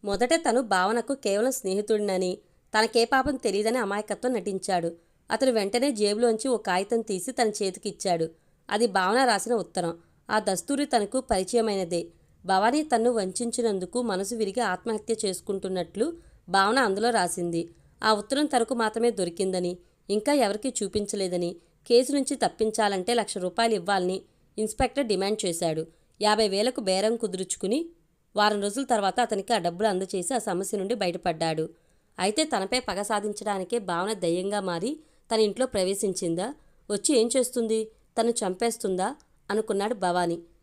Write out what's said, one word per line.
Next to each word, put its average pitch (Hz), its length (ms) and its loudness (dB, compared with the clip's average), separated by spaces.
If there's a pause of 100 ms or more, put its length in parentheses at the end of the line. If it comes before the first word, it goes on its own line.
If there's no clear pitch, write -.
మొదట 202 300 2
తను 277 280 2
భావనకు 220 520 0
కేవలం 220 380 0
స్నేహితుడినని, 196 840 -2 (400)
తనకే 226 260 4
పాపం 262 320 0
తెలీదని 214 420 0
అమాయకత్వం 214 540 -4
నటించాడు. 185 640 -2 (340)
అతను 254 220 2
వెంటనే 220 380 0
జేబులోంచి 220 580 2
ఓ 240 80 2
కాగితం 196 440 0
తీసి 202 320 -6
తన 233 160 2
చేతికిచ్చాడు. 185 800 -2 (420)
అది 220 160 2
భావన 196 380 2
రాసిన 226 300 2
ఉత్తరం. 175 440 -2 (320)
ఆ 214 80 2
దస్తూరి 214 460 -2
తనకు 247 360 0
పరిచయమైనదే. 190 840 0 (380)
భవానీ 214 380 2
తన్ను 240 280 2
వంచినందుకు 226 920 -2
మనసు 196 320 -2
విరిగి 214 260 -2
ఆత్మహత్య 214 640 -2
చేసుకుంటున్నట్లు 190 880 -4 (360)
భావన 196 300 4
అందులో 220 320 2
రాసింది. 175 640 -2 (280)
ఆ 220 100 4
ఉత్తరం 262 340 0
తనకు 254 280 0
మాత్రమే 233 360 2
దొరికిందని, 185 680 -2 (320)
ఇంకా 214 220 0
ఎవరికీ 233 500 0
చూపించలేదని, 190 720 -2 (300)
కేసు 262 260 6
నుంచి 277 240 0
తప్పించాలంటే 214 760 0
లక్ష 208 240 0
రూపాయలు 220 360 0
ఇవ్వాలని 185 480 0 (360)
ఇన్స్‌పెక్టర్ 254 480 0
డిమాండ్ 202 400 0
చేశాడు. 165 400 -2 (360)
యాభై 214 260 4
వేలకు 208 320 0
బేరం 202 360 2
కుదుర్చుకుని 202 680 -2 (500)
వారం 208 260 2
రోజుల 202 220 -2
తర్వాత 208 360 2
అతనికి 220 320 0
ఆ 220 60 2
డబ్బులు 175 300 0
అందజేసి 185 460 -2
ఆ 240 40 0
సమస్య 196 400 -2
నుండి 196 160 -2
బయటపడ్డాడు. 165 760 -2 (500)
అయితే 214 260 2
తనపై 247 360 -2
పగ 202 220 -6
సాధించడానికే 202 760 -4
భావన 185 340 -2
దయ్యంగా 185 480 -2
మారి 190 400 -4 (340)
తన 220 60 4
ఇంట్లో 220 260 2
ప్రవేశించిందా? 190 880 -2 (360)
వచ్చి 208 280 2
ఏం 226 180 4
చేస్తుంది? 226 480 0 (360)
తను 226 100 4
చంపేస్తుందా? 202 840 -2 (340)
అనుకున్నాడు 214 440 0
భవానీ. 175 480 0 (200)